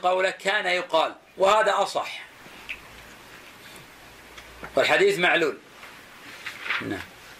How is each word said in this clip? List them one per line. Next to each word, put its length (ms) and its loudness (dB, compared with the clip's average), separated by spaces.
قوله: 280 2
"كان 360 -2
يقال"، 480 0
وهذا 400 4
أصح، 440 -2
والحديث 420 4
معلول. 400 2
نعم. 200 -6